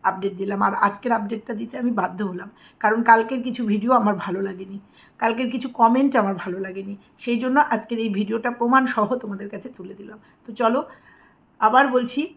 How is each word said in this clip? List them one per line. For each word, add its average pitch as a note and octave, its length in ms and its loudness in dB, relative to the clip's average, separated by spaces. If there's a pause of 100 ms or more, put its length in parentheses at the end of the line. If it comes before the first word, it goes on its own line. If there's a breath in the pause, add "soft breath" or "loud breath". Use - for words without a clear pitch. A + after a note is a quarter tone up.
আপডেট F#3 380 -2
দিলাম। G3 220 -4
আর G3 120 2 (120)
আজকের G#3+ 320 -2
আপডেটটা G#3+ 420 -6
দিতে A#3 220 -12
আমি A#3+ 180 0
বাধ্য F3+ 180 -4 (120)
হলাম, F#3+ 180 -10 (340 soft breath)
কারণ A3 160 4 (120)
কালকের A3+ 360 4
কিছু B3 160 -6 (100)
ভিডিও G#3+ 280 2
আমার G#3 140 2 (100)
ভালো F#3+ 240 -4
লাগেনি, F#3+ 300 -12 (420 soft breath)
কালকের A#3 340 0
কিছু A3+ 140 -6 (120)
কমেন্ট B3+ 320 4 (100)
আমার G3 120 0 (100)
ভালো F#3 220 -6
লাগেনি, G3 280 -10 (300 soft breath)
সেই A#3+ 180 0
জন্য B3+ 140 0 (180)
আজকের A3+ 240 -4
এই A3+ 200 -2
ভিডিওটা A3 400 -2
প্রমাণ B3+ 240 4 (120)
সহ G#3+ 140 2 (140)
তোমাদের G3+ 260 -10
কাছে G#3 280 -12
তুলে F#3+ 180 -16
দিলাম। - 240 -18 (260 soft breath)
তো A#3+ 60 -16 (100)
চলো, A#3+ 200 2 (800 loud breath)
আবার B3+ 340 6
বলছি B3 260 0 (160)